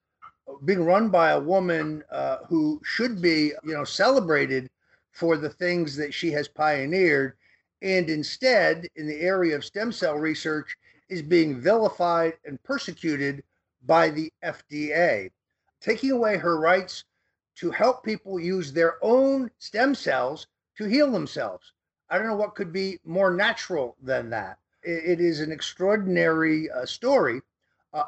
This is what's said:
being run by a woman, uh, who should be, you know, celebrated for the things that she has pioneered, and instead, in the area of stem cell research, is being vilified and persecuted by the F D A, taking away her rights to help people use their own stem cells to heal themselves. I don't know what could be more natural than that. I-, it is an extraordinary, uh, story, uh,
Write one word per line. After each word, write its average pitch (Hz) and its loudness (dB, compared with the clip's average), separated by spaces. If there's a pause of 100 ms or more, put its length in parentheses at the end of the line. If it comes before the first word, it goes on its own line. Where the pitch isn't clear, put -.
(640)
being 180 2
run 196 4
by 170 4
a 151 4
woman, 156 0
uh, 135 -4 (100)
who 156 0
should 226 -4
be, 156 2 (100)
you 156 -6
know, 147 -4
celebrated 156 2 (440)
for 165 2
the 147 -6
things 175 -2
that 147 -6
she 170 -4
has 147 -2
pioneered, 151 2 (460)
and 185 0
instead, 170 2 (100)
in 151 -8
the 151 -8
area 180 2
of 143 -6
stem 220 -6
cell 156 -2
research, 156 -4 (300)
is 180 -8
being 151 2
vilified 170 2 (100)
and 143 -14
persecuted 147 -4 (440)
by 160 4
the 156 -6 (140)
F 170 -8
D 147 -6
A, 135 0 (480)
taking 262 -2
away 226 2
her 165 0
rights 180 0 (500)
to - -6
help 247 2
people 196 -6
use 175 -4
their 165 2
own 262 2 (100)
stem 254 0
cells 135 -4 (300)
to 214 -6
heal 277 4
themselves. 139 -6 (380)
I 170 0
don't 220 -2
know 220 -2
what 202 -4
could 170 -8
be 190 -4
more 180 2
natural 175 -2
than 127 -4
that. 101 -8 (280)
I-, 170 -6
it 170 0
is 170 2
an 156 -4
extraordinary, 160 0
uh, 127 -6
story, 180 0 (520)
uh, 151 -2